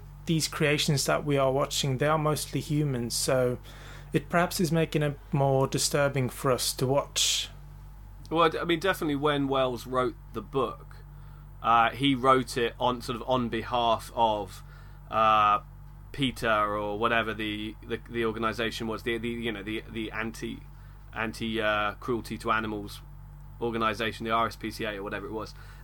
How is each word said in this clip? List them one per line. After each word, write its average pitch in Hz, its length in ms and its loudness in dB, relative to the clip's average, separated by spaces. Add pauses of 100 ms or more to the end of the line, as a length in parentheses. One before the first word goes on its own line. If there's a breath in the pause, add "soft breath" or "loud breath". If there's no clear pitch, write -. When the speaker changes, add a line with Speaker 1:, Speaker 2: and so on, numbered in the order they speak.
(260)
Speaker 1:
these 160 220 2
creations 147 580 2
that 151 200 2
we 143 120 2
are 135 140 4
watching, 139 460 0
they 143 80 2
are 156 120 4
mostly 151 420 0
humans, 135 560 0
so 127 420 2 (540 loud breath)
it - 180 0
perhaps 175 300 2
is 165 120 2
making 160 320 2
it 143 140 0 (140)
more 135 360 4
disturbing 135 640 2
for - 220 0
us - 220 2
to - 120 0
watch. - 640 2 (800)
Speaker 2:
Well, 160 140 6
I 160 60 8
d-, 160 100 -2
I 143 60 -4
mean, 165 140 2
definitely 175 360 0
when 143 320 2
Wells 131 400 0
wrote 127 280 0 (180)
the 113 80 -6
book, - 560 -4 (680 loud breath)
uh, 117 280 6
he 139 220 2
wrote 131 440 4
it 117 220 0
on, 123 220 2
sort 123 140 -6
of 110 120 -8
on 127 220 2
behalf 113 640 2
of, 107 500 0 (460 loud breath)
uh, 107 500 6 (520)
peta 117 500 0
or 104 360 0
whatever 113 360 2
the, 107 420 -4 (100)
the, 113 140 -4 (100)
the 117 140 0
organisation 113 640 -2
was, 107 160 -4
the, 117 140 0
the, 113 100 -4
you 117 240 -4
know, 101 100 -6
the, 110 300 -6
the 110 200 -6
anti, 113 520 -6 (500 loud breath)
anti, 113 480 -4
uh, 107 340 2
cruelty 113 420 -4
to 113 140 0
animals 107 500 -2 (580)
organisation, 113 640 0
the 113 60 -2
R 113 160 4
S 110 80 -6
P 113 160 -8
C 110 140 -6
A 104 100 -4
or 98 80 -8
whatever 101 220 -6
it 104 80 -8
was 107 200 -6 (300 loud breath)